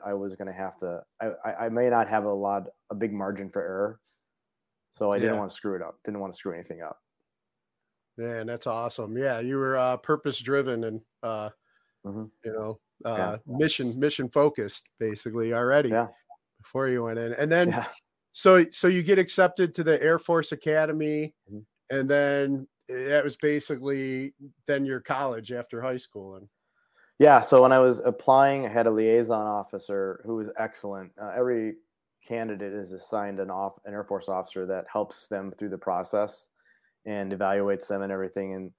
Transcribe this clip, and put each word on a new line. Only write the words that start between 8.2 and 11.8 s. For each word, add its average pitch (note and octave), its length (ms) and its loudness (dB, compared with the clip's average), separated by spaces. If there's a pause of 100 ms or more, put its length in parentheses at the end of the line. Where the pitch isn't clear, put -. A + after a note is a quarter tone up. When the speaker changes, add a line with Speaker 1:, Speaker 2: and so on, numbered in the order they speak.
Speaker 2:
that's A#2+ 200 -8
awesome. A#2 500 -6
Yeah, B2+ 240 -2
you C3 160 -4
were, C3+ 200 0
uh, B2+ 200 0
purpose-driven C3+ 880 -2
and, A2 160 -8 (200)
uh, G#2+ 280 -6 (560)